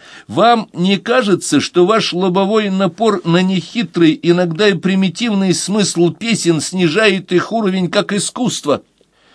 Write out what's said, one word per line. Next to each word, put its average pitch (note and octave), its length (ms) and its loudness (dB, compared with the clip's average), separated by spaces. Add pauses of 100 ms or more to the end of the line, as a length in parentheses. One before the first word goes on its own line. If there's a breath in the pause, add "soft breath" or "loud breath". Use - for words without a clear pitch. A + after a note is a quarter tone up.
(280 loud breath)
«Вам G#3+ 460 2
не F#3+ 240 0
кажется, G#3 600 0
что - 260 2
ваш G#3+ 260 0
лобовой F#3+ 600 0
напор G3 520 -2
на E3+ 200 2
нехитрый, F3 760 0
иногда E3+ 480 0
и G3 60 4
примитивный F#3+ 800 0
смысл F3 580 0
песен E3+ 480 0
снижает F#3 720 0
их - 200 0
уровень F#3+ 400 -2
как G3+ 220 -2
искусство?» F#3 680 -4 (540 soft breath)